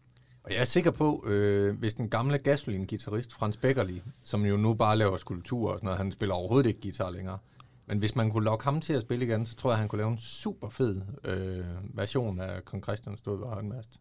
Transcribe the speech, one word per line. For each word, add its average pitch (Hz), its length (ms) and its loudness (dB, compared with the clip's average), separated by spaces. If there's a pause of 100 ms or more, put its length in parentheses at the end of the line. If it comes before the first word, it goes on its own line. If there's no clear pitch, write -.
(440)
Og - 80 -10
jeg 92 100 0
er 120 40 4
sikker 165 260 4
på, 151 360 2
øh, 101 520 4
hvis 107 140 0
den 110 160 -4
gamle 135 280 2
Gasolin-guitarist 110 960 -2
Frans 107 240 -2
Beckerli, 104 440 0 (220)
som 104 220 0
jo 101 120 4
nu 110 160 4
bare 110 240 4
laver 98 200 4
skulpturer 98 560 -4
og 95 40 -6
sådan - 80 -6
noget, 92 120 0
han 95 140 0
spiller 95 240 -2
overhovedet 110 340 4
ikke - 120 -2
guitar 95 280 -4
længere. 92 280 -6 (480)
Men 104 120 -2
hvis 107 180 0
man 110 160 2
kunne 110 120 2
lokke 110 220 2
ham 147 160 0
til 160 120 -2
at 123 80 2
spille 120 240 -2
igen, 113 200 2
så - 100 -10
tror 127 160 0
jeg, 110 80 4
han 107 80 2
kunne 104 120 -2
lave 107 120 0
en 117 60 -2
super - 520 -8
fed, 101 320 0 (220)
øh, 92 400 -2 (300)
version 104 480 0
af 95 240 -6
Kong - 180 -8
Christian 104 340 -6
stod 104 220 -4
ved 104 80 -6
højen 104 220 -6
mast. 110 200 -10 (120)